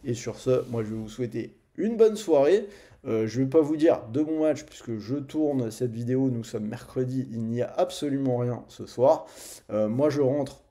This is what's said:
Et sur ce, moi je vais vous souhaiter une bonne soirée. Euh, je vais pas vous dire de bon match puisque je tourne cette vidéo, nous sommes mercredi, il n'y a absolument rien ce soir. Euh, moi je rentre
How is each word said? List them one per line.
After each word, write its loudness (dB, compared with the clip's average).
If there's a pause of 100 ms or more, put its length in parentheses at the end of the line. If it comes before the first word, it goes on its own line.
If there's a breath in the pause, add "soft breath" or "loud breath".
Et -4
sur -8
ce, 0
moi -2
je -6
vais -6
vous -10
souhaiter -8 (220)
une -2
bonne 6
soirée. 4 (400 loud breath)
Euh, 0
je -4
vais 2
pas 6
vous 2
dire 4 (120)
de 0
bon -2
match 0
puisque -10
je -6
tourne -2
cette -4
vidéo, 0
nous -2
sommes -6
mercredi, -4
il -4
n'y -2
a -4
absolument 0
rien -2
ce -14
soir. 2 (440 loud breath)
Euh, 2
moi 2
je 0
rentre 0